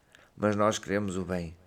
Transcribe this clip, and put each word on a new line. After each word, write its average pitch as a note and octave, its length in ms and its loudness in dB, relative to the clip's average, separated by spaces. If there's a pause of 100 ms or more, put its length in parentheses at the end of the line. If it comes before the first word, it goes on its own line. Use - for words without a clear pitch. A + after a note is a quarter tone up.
(360)
mas G#2 200 2
nós G#2 220 4
queremos F#2+ 400 -2
o F2+ 80 -4
bem. E2+ 400 -4